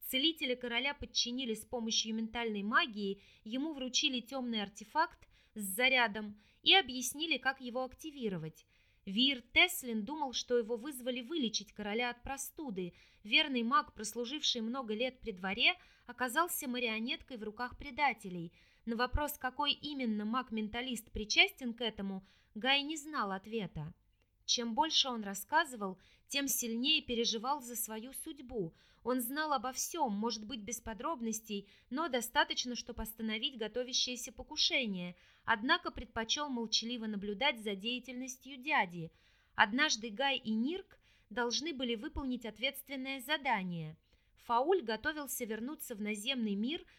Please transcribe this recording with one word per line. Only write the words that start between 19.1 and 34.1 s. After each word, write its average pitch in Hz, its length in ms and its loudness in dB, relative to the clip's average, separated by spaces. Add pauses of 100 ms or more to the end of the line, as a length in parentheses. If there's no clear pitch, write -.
какой 277 360 0
именно 240 520 -2
маг-менталист 226 840 -4
причастен 247 640 4
к 233 80 -6
этому, 196 440 -2 (300)
Гай 262 260 4
не 311 160 -4
знал 277 340 -2
ответа. 190 640 -4 (520)
Чем 233 280 0
больше 294 360 4
он 226 140 -4
рассказывал, 208 760 0 (280)
тем 277 200 0
сильнее 247 540 2
переживал 233 600 0
за 240 140 -10
свою 220 380 -6
судьбу. 254 600 -6 (300)
Он 254 180 2
знал 285 320 0
обо 254 200 0
всем, 277 400 0
может 214 320 -2
быть, 220 160 -8
без 226 180 -6
подробностей, 226 880 -4 (200)
но 311 200 0
достаточно, 262 640 2
чтобы 220 280 -6
остановить 220 540 -4
готовящееся 240 720 -2